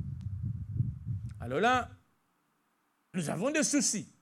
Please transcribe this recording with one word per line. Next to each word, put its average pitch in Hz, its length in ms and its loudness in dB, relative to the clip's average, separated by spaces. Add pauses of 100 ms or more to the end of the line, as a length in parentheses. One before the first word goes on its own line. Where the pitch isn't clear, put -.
(1400)
Alors 127 220 -2
là, 240 300 4 (1200)
nous 175 180 -2
avons 185 200 0
des 311 120 4
soucis. 214 600 2